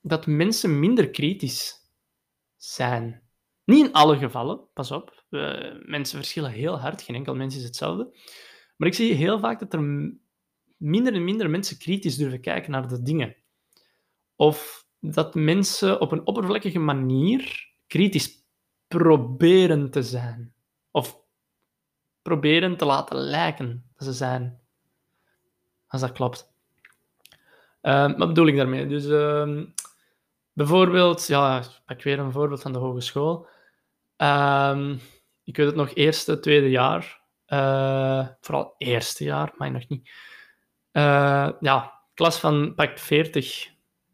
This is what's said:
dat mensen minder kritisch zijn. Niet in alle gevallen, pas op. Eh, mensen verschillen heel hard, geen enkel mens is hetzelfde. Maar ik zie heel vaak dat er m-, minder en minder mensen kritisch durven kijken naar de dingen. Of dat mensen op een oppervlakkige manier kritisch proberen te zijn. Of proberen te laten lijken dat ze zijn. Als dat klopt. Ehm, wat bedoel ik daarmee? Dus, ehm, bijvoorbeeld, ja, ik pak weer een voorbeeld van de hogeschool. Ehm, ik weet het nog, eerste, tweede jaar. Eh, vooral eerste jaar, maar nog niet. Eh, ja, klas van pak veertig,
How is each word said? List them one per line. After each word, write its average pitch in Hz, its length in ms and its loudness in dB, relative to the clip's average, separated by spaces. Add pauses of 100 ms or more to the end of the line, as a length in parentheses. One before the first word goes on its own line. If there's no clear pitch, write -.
dat 160 260 -4
mensen 160 520 0
minder 190 300 4
kritisch 147 640 -4 (840)
zijn. 117 680 -6 (400)
Niet 277 220 8
in - 80 -2
alle 151 240 8
gevallen, 131 420 -4 (140)
pas 135 180 -8
op. - 380 -12
Eh, 143 420 -8 (140)
mensen 143 320 -8
verschillen 143 340 -8
heel 143 280 -6
hard, 143 220 -8
geen 120 140 -12
enkel 135 200 -8
mens 135 200 -6
is 131 80 -10
hetzelfde. 170 540 -8 (600)
Maar 156 100 0
ik 185 60 6
zie 226 200 2
heel 175 260 2
vaak 226 200 -2
dat - 140 -10
er 160 80 -2
m-, 143 380 -6 (580)
minder 214 360 0
en 175 100 -2
minder 196 260 -2
mensen 180 280 -4
kritisch 180 380 -4
durven 131 260 -4
kijken - 300 -6
naar 131 160 -4
de 120 140 -6
dingen. 131 340 -2 (1000)
Of - 520 0 (120)
dat - 360 -4
mensen 190 680 2
op 156 100 -2
een 160 160 -4
oppervlakkige 202 520 -2
manier 143 920 0 (180)
kritisch 185 560 0 (440)
proberen 160 1040 4
te 135 120 -2
zijn. 120 500 -8 (380)
Of - 280 -4 (1040)
proberen 165 560 2
te 165 80 0
laten 139 320 0
lijken 139 800 -4
dat 135 120 -12
ze 131 60 -6
zijn. 123 460 -6 (1300)
Als 131 140 -6
dat 127 100 -2
klopt. 123 420 -6 (1300)
Ehm, 139 360 2
wat 175 100 2
bedoel 165 200 6
ik 143 80 4
daarmee? 135 320 0
Dus, 143 200 -4
ehm, 147 580 0 (880)
bijvoorbeeld, 175 760 4
ja, 139 320 2
ik - 260 -14
pak 127 160 -12
weer 139 180 -2
een 135 120 -4
voorbeeld 143 300 -4
van 139 120 -8
de 127 60 -4
hogeschool. 139 680 -4 (680)
Ehm, 143 800 0 (460)
ik - 140 -10
weet 151 80 4
het 147 100 2
nog, 143 180 -2
eerste, 156 460 0
tweede 147 300 4
jaar. - 520 0 (240)
Eh, 135 800 0 (140)
vooral - 360 -6
eerste 123 460 -4
jaar, 143 340 -4
maar 143 140 -6
nog 123 160 -8
niet. 135 220 -10 (800)
Eh, 143 680 2
ja, 135 420 -2 (120)
klas 165 260 2
van 151 360 0
pak 147 240 -2
veertig, 151 680 -2 (440)